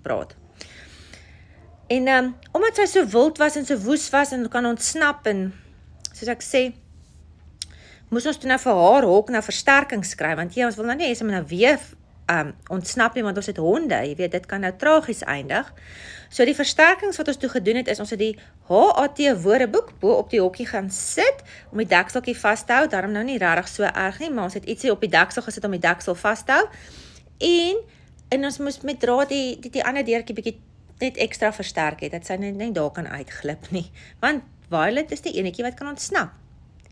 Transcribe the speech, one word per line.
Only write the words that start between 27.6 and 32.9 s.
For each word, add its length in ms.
en 160
ons 140
moes 220
met 200
draad 280
die, 320
die, 100
die 140
ander 200
deurtjie 300
bietjie 260
net 160
ekstra 360
versterk 480
het, 120
dat 140
sy 100
net, 180
net 200
daar 160